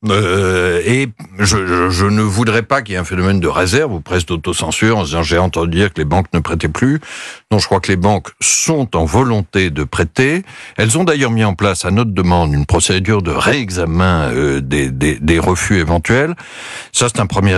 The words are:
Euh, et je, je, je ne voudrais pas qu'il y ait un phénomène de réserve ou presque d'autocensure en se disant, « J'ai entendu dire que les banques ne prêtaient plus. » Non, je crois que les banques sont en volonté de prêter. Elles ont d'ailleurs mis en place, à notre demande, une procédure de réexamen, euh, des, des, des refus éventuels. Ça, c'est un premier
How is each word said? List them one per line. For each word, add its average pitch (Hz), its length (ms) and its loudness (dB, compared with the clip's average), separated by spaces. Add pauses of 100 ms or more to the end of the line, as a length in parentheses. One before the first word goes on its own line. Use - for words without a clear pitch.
Euh, 92 760 2
et 127 240 2 (300)
je, 101 300 2
je, 87 220 2
je 90 140 0
ne 104 160 2
voudrais 110 420 0
pas 135 200 -2
qu'il 104 120 -10
y - 20 -4
ait - 20 -4
un 87 60 -4
phénomène 92 340 0
de 85 80 0
réserve 92 480 0
ou 80 60 -6
presque 90 260 -4
d'autocensure 90 720 -2
en 95 40 0
se 73 80 -4
disant, « 85 120 -2
J'ai 85 160 0
entendu 85 380 0
dire 98 180 2
que 80 60 -6
les 76 40 0
banques 85 300 0
ne 85 60 2
prêtaient - 260 -4
plus. » 135 340 0 (520)
Non, 104 80 2
je - 60 -2
crois 98 120 2
que 98 140 -2
les 95 40 2
banques 95 340 0 (100)
sont - 560 0
en 80 80 2
volonté 98 640 0
de 73 140 -2
prêter. 131 580 0 (340)
Elles 110 220 0
ont 185 60 2
d'ailleurs 143 260 2
mis 110 140 2
en 98 100 2
place, 98 300 -2
à 90 80 0
notre 113 180 2
demande, 87 420 0
une 73 140 0
procédure 95 560 2
de 82 80 -2
réexamen, 87 1040 0
euh, 69 280 0
des, 67 300 -2
des, 69 300 -2
des 82 180 2
refus 92 400 0
éventuels. 113 560 0 (560)
Ça, - 180 0
c'est 117 120 -4
un 101 60 0
premier 98 320 2